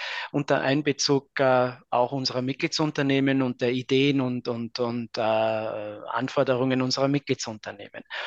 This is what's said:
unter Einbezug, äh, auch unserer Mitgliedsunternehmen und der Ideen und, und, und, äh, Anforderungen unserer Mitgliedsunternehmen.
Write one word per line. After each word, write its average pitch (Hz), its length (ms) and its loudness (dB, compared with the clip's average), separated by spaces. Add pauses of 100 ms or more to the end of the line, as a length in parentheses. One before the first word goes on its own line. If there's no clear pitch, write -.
(320)
unter 143 280 2
Einbezug, 139 800 0
äh, 127 320 4 (180)
auch 123 220 2
unserer 131 300 -4
Mitgliedsunternehmen 139 1000 0
und 123 180 -2
der 123 120 2
Ideen 135 480 2
und, 123 280 -2
und, 117 320 -6
und, 117 380 -4
äh, - 20 -2
Anforderungen 110 1600 0
unserer 131 260 0
Mitgliedsunternehmen. 107 960 -4 (240)